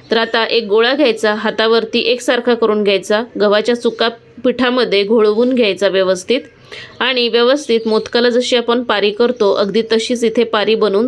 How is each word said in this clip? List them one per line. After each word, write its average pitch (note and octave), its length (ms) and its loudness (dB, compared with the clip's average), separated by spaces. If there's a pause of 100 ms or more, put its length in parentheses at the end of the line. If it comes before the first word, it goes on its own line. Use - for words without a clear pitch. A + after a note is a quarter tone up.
(120)
तर A3 60 2
आता A3+ 280 0
एक A3+ 180 -2
गोळा A3+ 300 2
घ्यायचा, A3 400 0
हातावरती A3 640 0
एकसारखा B3 540 -2
करून G#3+ 300 0
घ्यायचा, G3+ 400 0 (160)
गव्हाच्या G#3 360 0
सुका A3+ 340 -2 (360)
पिठामध्ये B3 580 0
घोळवून A3 500 2
घ्यायचा G3+ 340 0
व्यवस्थित F#3+ 540 0 (580)
आणि A#3+ 280 0
व्यवस्थित A#3+ 580 2
मोदकाला A3 440 0
जशी B3 260 0
आपण A#3 280 0
पारी G#3 280 0
करतो A#3 420 0
अगदी G3+ 280 0
तशीच A3+ 420 -2
इथे A3+ 200 0
पारी A3 320 0
बनवून G#3 320 0